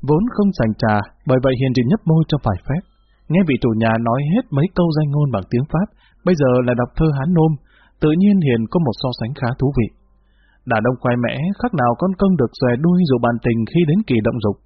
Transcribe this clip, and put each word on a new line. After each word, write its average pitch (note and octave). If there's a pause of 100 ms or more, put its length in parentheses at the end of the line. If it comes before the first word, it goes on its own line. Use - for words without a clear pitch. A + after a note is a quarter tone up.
Vốn D3+ (120)
không G3+
sành A2+
trà, A2 (300)
bởi C3
vậy C3
Hiền C3
chỉ B2
nhấp F3+
môi D#3+
cho D3+
phải G#2 (120)
phép. D3 (480)
Nghe E3
vị C3
chủ B2+ (120)
nhà A2+ (140)
nói A#2 (120)
hết A#3 (120)
mấy C#3+ (120)
câu F3
danh D3+
ngôn D3
bằng F#2+
tiếng B2
Pháp, E3+ (400)
bây F#3
giờ C3 (160)
là B2
đọc A#2+
thơ D#3+ (120)
Hán C3+
nôm, D#3+ (500)
tự D#3
nhiên G3+ (100)
Hiền A#2 (100)
có -
một A#2
so B2+
sánh A#2
khá B2 (100)
thú B2+ (120)
vị. A2+ (840)
Đàn A2
ông B2+
khoe B2 (100)
mẽ A#2 (240)
khác B3
nào B2
con F#3+
công F#3+
được A#2
xòe B2 (120)
đuôi F3 (100)
dù C3
bàn A#2+
tình A#2 (120)
khi E3
đến E3 (100)
kỳ B2+
động A#2
dục. G2+